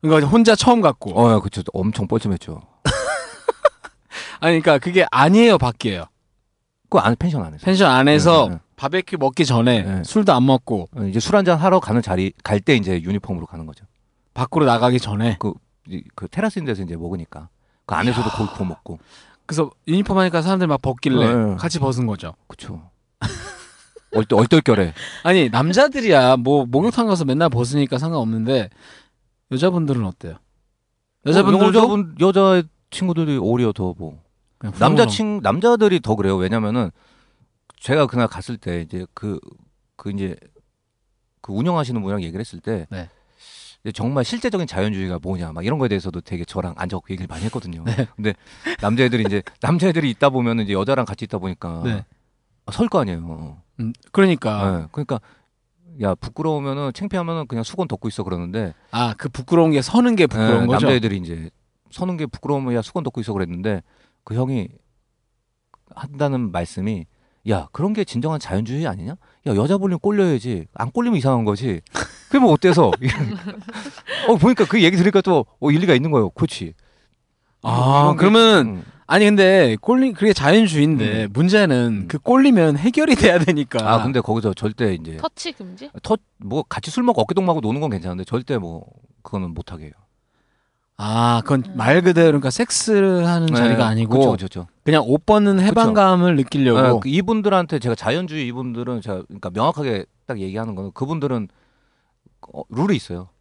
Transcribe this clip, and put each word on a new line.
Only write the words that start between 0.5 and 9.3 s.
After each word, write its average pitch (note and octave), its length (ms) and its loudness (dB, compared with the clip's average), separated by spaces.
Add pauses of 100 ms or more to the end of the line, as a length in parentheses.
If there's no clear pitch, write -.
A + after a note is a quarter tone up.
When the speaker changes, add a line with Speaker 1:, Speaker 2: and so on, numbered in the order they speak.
Speaker 1:
처음 A#3+ 260 4
갔고? C#3+ 360 0
Speaker 2:
어, A#2 180 6
예, G2+ 40 4
그쵸. G2 220 -6 (120)
엄청 G2 340 -2
뻘쭘했죠. F#2+ 540 -4 (220)
Speaker 1:
<laughs> - 80 0 (1500)
아니, E3 180 4
그러니까 D#3 200 4
그게 F3+ 320 2
아니에요, F#3+ 460 6
밖이에요? A2 480 -4 (840)
Speaker 2:
그 G3 80 2
안-, A2 180 4
펜션 D3+ 280 -2
안에서. D#2 220 -12
Speaker 1:
펜션 F#3 240 4
안에서 D3 560 6
Speaker 2:
네, F#2 40 -4
네, F2 60 -6
네. D#2+ 40 -10 (160)
Speaker 1:
바베큐 F3+ 420 -4
먹기 C#3 280 0